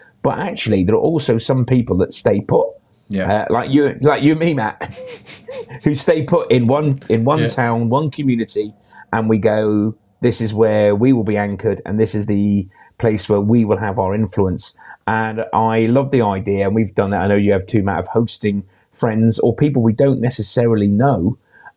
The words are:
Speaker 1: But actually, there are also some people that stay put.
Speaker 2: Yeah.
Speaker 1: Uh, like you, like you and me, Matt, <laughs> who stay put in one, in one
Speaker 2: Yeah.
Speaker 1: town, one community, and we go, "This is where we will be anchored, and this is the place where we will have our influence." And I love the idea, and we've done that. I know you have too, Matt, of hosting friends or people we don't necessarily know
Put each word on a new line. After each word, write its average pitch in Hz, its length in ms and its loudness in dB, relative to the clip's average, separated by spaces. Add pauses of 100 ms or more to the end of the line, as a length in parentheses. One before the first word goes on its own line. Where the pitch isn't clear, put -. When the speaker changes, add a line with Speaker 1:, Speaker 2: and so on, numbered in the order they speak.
(220)
Speaker 1:
But - 160 -2
actually, 107 460 -2
there 107 120 2
are - 20 4
also 147 400 0
some 127 260 0
people 117 340 0
that - 140 0
stay 104 300 0
put. - 240 0 (420)
Speaker 2:
Yeah. 95 240 -2
Speaker 1:
Uh, 107 160 0
like 120 220 -2
you, 139 320 2
like 139 200 2
you 151 100 4
and 160 80 0
me, 165 120 0
Matt, 113 300 -4 (520)
<laughs> - 500 -14
who 147 100 2
stay 160 280 0
put 160 280 0
in 123 140 2
one, 139 440 0
in 113 160 0
one 147 160 0
Speaker 2:
Yeah. 113 60 0
Speaker 1:
town, 117 420 -2
one 139 220 0
community, 113 640 -4 (380)
and 110 160 0
we 113 100 4
go, 107 560 0 (260)
"This 117 200 0
is 107 140 -2
where 107 400 4
we 127 180 4
will 113 120 0
be 104 120 0
anchored, 101 500 -2
and 104 120 -4
this 110 160 0
is 104 120 -4
the 101 400 0 (320)
place 107 300 0
where 101 120 2
we 113 240 4
will 104 140 0
have 101 200 -4
our 98 160 -2
influence." 98 640 -2 (300)
And 110 460 -2
I 113 340 2
love 135 240 2
the 131 120 2
idea, 98 440 -2
and 98 80 0
we've 110 200 -2
done 98 160 0
that. 95 120 -2
I 98 40 0
know 101 100 4
you 101 160 2
have 95 140 -2
too, 107 160 0
Matt, 92 180 -2
of - 80 -6
hosting 104 560 -2 (280)
friends 113 460 0
or - 160 0
people 135 280 0
we 110 100 2
don't 139 280 2
necessarily 113 680 0
know 101 500 0 (380)